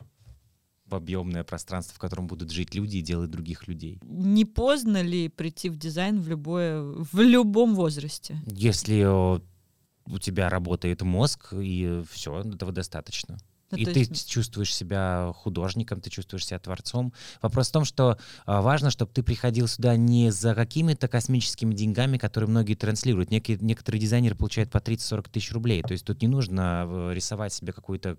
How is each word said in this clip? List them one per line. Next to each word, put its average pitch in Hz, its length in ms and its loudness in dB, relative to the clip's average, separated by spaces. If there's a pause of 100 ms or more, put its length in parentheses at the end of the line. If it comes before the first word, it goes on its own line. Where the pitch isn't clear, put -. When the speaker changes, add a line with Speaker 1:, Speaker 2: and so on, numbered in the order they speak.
(840)
Speaker 1:
в - 80 -10
объемное 87 500 -4
пространство, - 520 -10
в - 40 -20
котором 90 280 -6
будут 82 240 -10
жить 87 240 -6
люди 101 220 -4
и 90 40 -2
делать 85 300 -4
других 82 360 -10
людей. 82 360 -10
Speaker 2:
Не 196 420 2
поздно 226 560 0
ли 175 280 -2
прийти 165 400 -6
в 160 80 -6
дизайн 175 440 -2
в 160 60 -6
любое, 160 560 -2
в 151 360 -2
любом 233 540 6
возрасте? 151 720 -2
Speaker 1:
Если, 104 580 2
э, 92 360 4 (680)
у 95 140 -8
тебя 92 300 -2
работает 87 520 -2
мозг, 95 520 0
и 90 580 -2
все, 80 300 -8
этого 98 300 -8
достаточно. - 680 -8 (360)
Speaker 2:
Ну, 185 40 -4
Speaker 1:
И 110 80 0
Speaker 2:
то 175 80 0
Speaker 1:
ты 135 60 4
Speaker 2:
есть 123 300 0
Speaker 1:
чувствуешь 104 460 -4
себя 90 580 -2
художником, 92 680 -4
ты - 80 -14
чувствуешь 95 360 -8
себя 92 140 -8
творцом. 120 540 -6 (280)
Вопрос 117 280 2
в - 20 -14
том, 156 140 2
что, 127 320 4 (280)
а, 101 160 2
важно, 139 300 4
чтоб - 220 -2
ты 127 100 0
приходил 120 460 0
сюда 120 260 4
не 120 340 6
за 113 260 2
какими-то 147 520 2
космическими 117 640 0
деньгами, 110 440 2
которые 107 320 0
многие 110 260 2
транслируют. 107 560 0
Некие, 110 300 2
некоторые 107 400 0
дизайнеры 110 340 2
получают 107 360 -2
по 101 100 2
тридцать-сорок 110 480 -4
тысяч - 240 -4
рублей. 113 300 0
То 90 100 -4
есть 92 100 -4
тут - 180 -4
не 113 60 4
нужно, 92 580 0
э, 87 280 -4
рисовать 101 400 -6
себе - 180 -8
какую-то, 92 480 -8